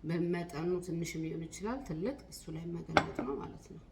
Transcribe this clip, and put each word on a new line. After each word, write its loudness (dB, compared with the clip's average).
በመጠኑ 2
ትንሽም 0
ሊሆን 0
ይችላል፣ -2
ትልቅ፣ 0
እሱ -12
ላይ -4
መገልበጥ 4
ነው 2
ማለት -6
ነው። -12